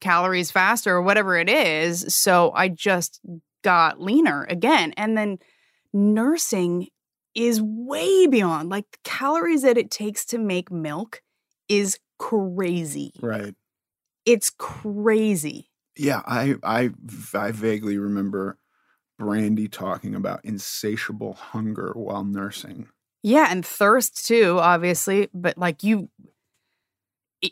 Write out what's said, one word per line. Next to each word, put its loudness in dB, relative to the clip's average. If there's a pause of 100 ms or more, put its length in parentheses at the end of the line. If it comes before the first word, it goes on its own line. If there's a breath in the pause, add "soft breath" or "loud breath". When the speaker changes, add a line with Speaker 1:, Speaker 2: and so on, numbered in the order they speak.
Speaker 1:
calories 0
faster 2
or 4
whatever 2
it 2
is. 0
So 4
I 2
just -2 (420)
got 4
leaner 2
again. 2
And -2
then -2 (560)
nursing 2 (480)
is 2
way 2
beyond, 2
like, -6
the -20
calories 0
that 4
it -2
takes -8
to -6
make -2
milk -8 (480)
is 0 (180)
crazy. -4
Speaker 2:
Right. -6 (720)
Speaker 1:
It's 2
crazy. -2 (280)
Speaker 2:
Yeah, 0
I, 0
I, 0 (440)
I -2
vaguely -2
remember -4 (600)
Brandy -2
talking -8
about -6
insatiable -8
hunger -8
while -8
nursing. -8 (340)
Speaker 1:
Yeah, 6
and -2
thirst 2
too, 6
obviously. 2
But, -4
like, -4
you, 0 (1300)
i-, -4